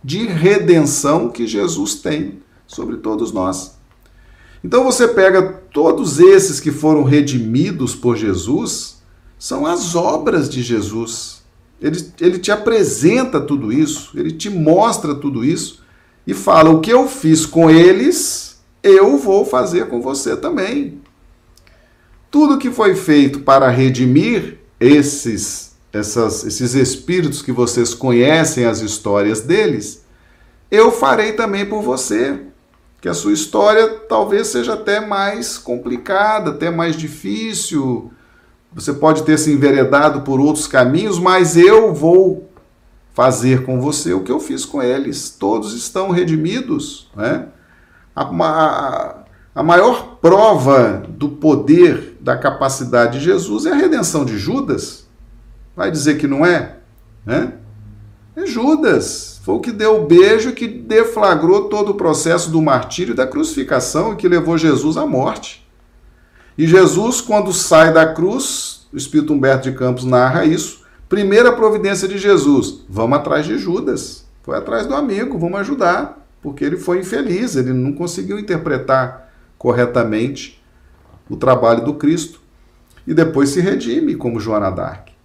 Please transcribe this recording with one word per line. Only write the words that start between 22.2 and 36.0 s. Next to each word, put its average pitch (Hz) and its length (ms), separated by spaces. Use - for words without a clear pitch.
Tudo 294 260
que - 140
foi 202 240
feito 147 460
para 135 280
redimir 127 880
esses, 123 960
essas, 107 520
esses 123 280
espíritos 143 680
que 131 80
vocês 117 420
conhecem 131 720
as 110 160
histórias 104 600
deles, 160 640
eu 226 200
farei 220 420
também 202 300
por 208 200
você. 131 560
Que - 80
a 170 60
sua 302 200
história 214 540
talvez 220 380
seja 123 260
até 208 260
mais 208 600
complicada, 202 880